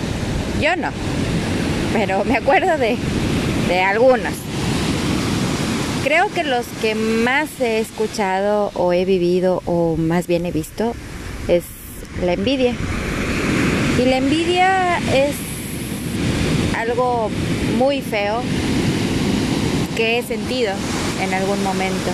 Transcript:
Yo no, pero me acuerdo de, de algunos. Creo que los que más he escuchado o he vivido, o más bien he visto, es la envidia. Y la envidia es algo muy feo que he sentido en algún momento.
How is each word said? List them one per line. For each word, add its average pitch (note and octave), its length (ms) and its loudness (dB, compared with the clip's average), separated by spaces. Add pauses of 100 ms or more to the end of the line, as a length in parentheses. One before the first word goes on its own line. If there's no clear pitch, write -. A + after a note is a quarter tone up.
(600)
Yo D#4+ 140 2
no, A3 140 -2 (1000)
pero G3 320 0
me B3 140 2
acuerdo D#4 400 2
de, A#3+ 200 0 (720)
de F3+ 140 2
algunos. G#3+ 520 4 (1700)
Creo E4+ 320 2
que F4 80 0
los B3 240 -2 (160)
que A3 100 2
más A3+ 560 2 (100)
he A3+ 200 0
escuchado G#3 960 0
o F3+ 180 2
he F3+ 120 2
vivido, F3+ 600 2
o E3+ 320 2
más E3 300 0
bien E3+ 180 0
he F3 60 -4
visto, G#3 420 -2 (540)
es F3 160 4 (600)
la F3+ 100 0
envidia. A#3+ 420 0 (1200)
Y B3+ 60 4
la C4 120 2
envidia F4 840 2 (120)
es C4+ 220 4 (1400)
algo A#3 540 0 (440)
muy C4 260 4
feo G#3+ 420 -2 (1500)
que A3+ 240 2
he - 20 0
sentido A3+ 520 -2 (500)
en F#3+ 100 -2
algún G3 300 0
momento. F#3+ 500 0